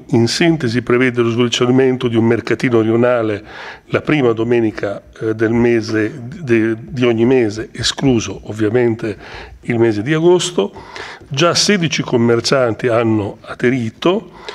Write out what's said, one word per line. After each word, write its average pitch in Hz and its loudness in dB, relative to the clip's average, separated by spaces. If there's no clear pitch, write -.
in 117 2
sintesi, 139 0
prevede 123 0
lo 117 2
svolgimento 123 2
di 117 -2
un 113 2
mercatino 113 2
rionale 113 0
la - -2
prima 131 2
domenica, 110 -2
eh, 110 -2
del 110 0
mese, 117 0
de-, 117 -2
di 123 -4
ogni 117 2
mese, 117 0
escluso 113 -2
ovviamente 110 -2
il 120 -4
mese 113 2
di 143 -2
agosto. 175 2
Già 151 0
sedici 170 0
commercianti 117 0
hanno 110 0
aderito 127 -2